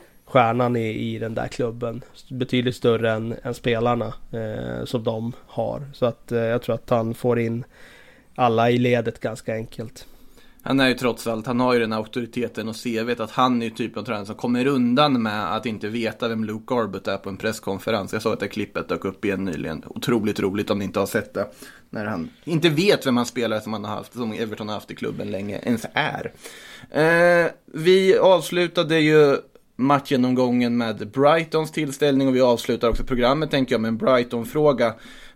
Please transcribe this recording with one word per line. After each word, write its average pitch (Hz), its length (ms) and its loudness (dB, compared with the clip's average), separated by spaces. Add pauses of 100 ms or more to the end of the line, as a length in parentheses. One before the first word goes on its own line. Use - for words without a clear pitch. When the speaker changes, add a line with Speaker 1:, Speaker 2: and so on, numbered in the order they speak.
(260)
Speaker 1:
stjärnan 120 500 4
i, 113 380 -4
i 110 60 -8
den 113 160 -6
där 120 120 -4
klubben. 120 540 -6 (280)
Betydligt 123 460 0
större 113 360 2
än, 113 320 -2
än 120 100 -6
spelarna, 117 600 0 (180)
eh, 120 540 -6
som 113 180 -4
de 113 300 -4 (140)
har. 117 460 -6
Så - 120 -2
att, - 260 -4
eh, 117 80 0
jag 113 220 0
tror 113 140 -2
att - 140 -10
han 113 240 0
får 120 260 0
in 117 240 -2 (720)
alla 117 340 4
i 123 80 4
ledet 120 420 0
ganska 113 340 -8
enkelt. 113 540 -10 (580)
Speaker 2:
Han 135 140 2
är 131 80 4
ju 123 60 4
trots 123 340 -2
allt, 113 200 -4
han 123 120 -2
har 127 140 2
ju 120 60 4
den 110 140 0
auktoriteten 113 760 -6
och 107 60 -8
C 113 280 -4
V:t 117 200 -4
att 107 80 -6
han 127 300 2
är 117 40 -4
ju 127 60 -6
typen 113 280 -6
av 104 60 -10
tränare 104 200 -6
som 110 100 -10
kommer 123 320 0
undan 131 560 2
med 104 320 -2
att 110 100 -4
inte 104 220 -6
veta 110 400 -4
vem 113 160 -4
Luke 110 240 -6
Garbutt 107 400 -2
är 98 100 -2
på - 120 -12
en 95 80 -8
presskonferens. 104 760 -4
Jag 110 80 -4
såg 110 120 0
att - 60 -4
det 101 80 -4
klippet 98 420 -6
dök 87 160 -4
upp 95 200 -6
igen 95 200 0
nyligen. 80 420 -6
Otroligt 107 520 -2
roligt 98 300 -2
om 104 100 0
ni 98 60 -4
inte 95 140 -4
har 98 80 0
sett - 260 -4
det. 95 140 -4 (420)
När 107 160 -8
han 87 240 -6 (140)
inte 160 260 0
vet 156 380 2
vem 123 100 2
han 120 80 0
spelar 110 340 -2
som 107 140 -8
han 104 120 -8
har 107 100 -6
haft, 104 180 -12
som 117 200 -6
Everton 107 340 -6
har 107 80 -6
haft - 160 -12
i - 40 -12
klubben 107 360 -8
länge, 101 320 -6
ens - 300 -2
är. - 380 -4 (600)
Eh, 170 600 4 (140)
vi 185 520 4
avslutade 170 800 4
ju 151 380 6 (380)
matchgenomgången 127 1000 2
med 117 340 -4
Brightons 156 600 2
tillställning 139 560 2
och 127 80 2
vi 127 60 4
avslutar 120 480 2
också - 140 0
programmet, 135 480 2
tänker 131 240 2
jag, 110 60 0
med 110 80 -2
en 113 80 -2
Brighton-fråga. 123 960 2 (420)